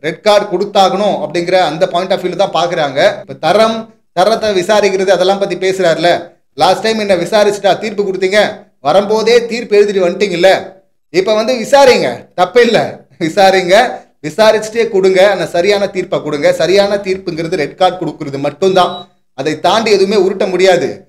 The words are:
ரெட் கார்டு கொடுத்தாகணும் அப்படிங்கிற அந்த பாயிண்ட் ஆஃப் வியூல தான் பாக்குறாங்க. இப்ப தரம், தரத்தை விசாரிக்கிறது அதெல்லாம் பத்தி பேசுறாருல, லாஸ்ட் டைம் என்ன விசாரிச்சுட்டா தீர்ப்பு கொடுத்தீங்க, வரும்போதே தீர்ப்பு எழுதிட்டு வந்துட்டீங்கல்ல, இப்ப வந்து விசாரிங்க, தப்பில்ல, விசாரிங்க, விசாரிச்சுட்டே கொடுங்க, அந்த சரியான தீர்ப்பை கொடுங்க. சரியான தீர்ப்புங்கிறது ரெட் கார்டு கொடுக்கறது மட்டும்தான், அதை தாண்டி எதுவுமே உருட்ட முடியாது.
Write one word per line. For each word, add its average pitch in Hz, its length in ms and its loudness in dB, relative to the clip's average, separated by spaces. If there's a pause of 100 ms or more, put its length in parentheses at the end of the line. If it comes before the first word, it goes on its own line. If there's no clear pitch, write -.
ரெட் 160 220 -8
கார்டு 208 240 2
கொடுத்தாகணும் 190 680 0
அப்படிங்கிற 170 440 -2
அந்த 165 260 0
பாயிண்ட் 185 260 -2
ஆஃப் 175 120 -4
வியூல 180 180 -2
தான் 175 140 -2
பாக்குறாங்க. 160 420 -2 (200)
இப்ப - 220 -18
தரம், 220 380 0 (360)
தரத்தை 208 380 0
விசாரிக்கிறது 190 640 0
அதெல்லாம் 190 260 0
பத்தி 180 160 -4
பேசுறாருல, 175 540 0 (460)
லாஸ்ட் 185 280 0
டைம் 220 180 -2
என்ன 196 120 0
விசாரிச்சுட்டா 196 640 0
தீர்ப்பு 202 260 -6
கொடுத்தீங்க, 190 360 0 (400)
வரும்போதே 208 640 2
தீர்ப்பு 214 320 0
எழுதிட்டு 196 280 2
வந்துட்டீங்கல்ல, 190 440 0 (600)
இப்ப 190 200 0
வந்து 226 240 -2
விசாரிங்க, 226 520 4 (260)
தப்பில்ல, 220 420 2 (420)
விசாரிங்க, 185 560 2 (460)
விசாரிச்சுட்டே 214 680 0
கொடுங்க, 190 400 2
அந்த 185 200 0
சரியான 196 400 0
தீர்ப்பை 185 320 -4
கொடுங்க. 147 340 -2
சரியான 196 440 0
தீர்ப்புங்கிறது 175 640 -6
ரெட் 143 180 -8
கார்டு 185 180 2
கொடுக்கறது 151 420 -8
மட்டும்தான், 175 520 0 (460)
அதை 151 220 -4
தாண்டி 214 320 0
எதுவுமே 196 280 2
உருட்ட 196 280 0
முடியாது. 180 420 2 (200)